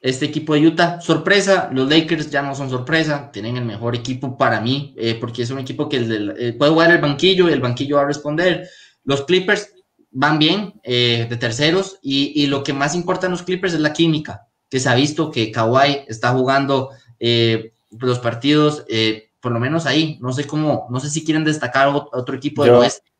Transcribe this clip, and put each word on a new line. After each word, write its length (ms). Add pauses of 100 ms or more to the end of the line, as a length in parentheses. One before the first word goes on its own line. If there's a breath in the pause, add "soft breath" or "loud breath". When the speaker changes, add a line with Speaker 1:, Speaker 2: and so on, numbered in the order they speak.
Speaker 1:
este 240
equipo 280
de 140
Utah, 320
sorpresa, 720
los 160
Lakers 420
ya 120
no 120
son 160
sorpresa, 640
tienen 240
el 80
mejor 320
equipo 400
para 240
mí, 360
eh, 220
porque 240
es 80
un 80
equipo 300
que 80
el 120
del, 300
eh, 140
puede 180
jugar 220
el 80
banquillo 480
y 40
el 80
banquillo 360
va 60
a 40
responder. 600 (340 loud breath)
Los 200
Clippers 500 (400)
van 260
bien, 360 (100)
eh, 440
de 80
terceros, 680
y, 380
y 60
lo 160
que 100
más 220
importa 320
en 60
los 100
Clippers 320
es 60
la 120
química, 540 (220)
que 100
se 100
ha 60
visto 360
que 200
Kawhi 560
está 240
jugando, 600 (280 loud breath)
eh, 540 (260)
los 200
partidos, 680
eh, 420 (100)
por 120
lo 80
menos 260
ahí, 340
no 120
sé 140
cómo, 440
no 100
sé 80
si 160
quieren 200
destacar 440
o-, 240
otro 240
equipo 280
del 80
Speaker 2:
Yo, 80
Speaker 1:
oeste. 280 (120)